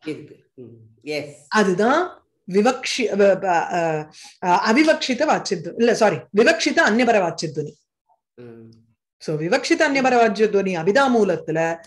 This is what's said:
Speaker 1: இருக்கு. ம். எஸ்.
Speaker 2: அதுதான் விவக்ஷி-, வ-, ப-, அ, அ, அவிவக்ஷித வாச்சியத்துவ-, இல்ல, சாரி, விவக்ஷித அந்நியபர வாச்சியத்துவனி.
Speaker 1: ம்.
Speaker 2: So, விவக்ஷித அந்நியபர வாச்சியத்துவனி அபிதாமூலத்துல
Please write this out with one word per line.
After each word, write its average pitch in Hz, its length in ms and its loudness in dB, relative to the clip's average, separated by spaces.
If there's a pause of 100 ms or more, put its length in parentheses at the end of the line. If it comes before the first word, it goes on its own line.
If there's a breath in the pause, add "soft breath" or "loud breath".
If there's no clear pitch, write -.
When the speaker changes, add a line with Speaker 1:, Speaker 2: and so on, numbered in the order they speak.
Speaker 1:
இருக்கு. 151 320 -12 (180)
ம். 113 480 -20
எஸ். 147 460 -12
Speaker 2:
அதுதான் 214 760 0 (300)
விவக்ஷி-, 233 600 -2
வ-, 196 280 4
ப-, 185 40 -6
அ, 165 680 -2 (320 loud breath)
அ, 190 300 2
அவிவக்ஷித 302 540 2
வாச்சியத்துவ-, 175 500 -4
இல்ல, 233 180 2
சாரி, 202 220 2 (200)
விவக்ஷித 302 440 2
அந்நியபர 233 400 2
வாச்சியத்துவனி. 156 520 -6 (600)
Speaker 1:
ம். 117 360 -20 (480)
Speaker 2:
So, 156 200 -6
விவக்ஷித 254 500 -2
அந்நியபர 262 280 0
வாச்சியத்துவனி 202 600 2
அபிதாமூலத்துல 170 1000 0 (100)